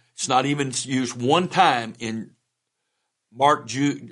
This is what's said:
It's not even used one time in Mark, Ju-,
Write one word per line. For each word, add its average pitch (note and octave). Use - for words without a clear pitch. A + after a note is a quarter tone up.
It's -
not C3
even C#3
used B2+
one D#3
time B2+
in A2+
Mark, C3
Ju-, B2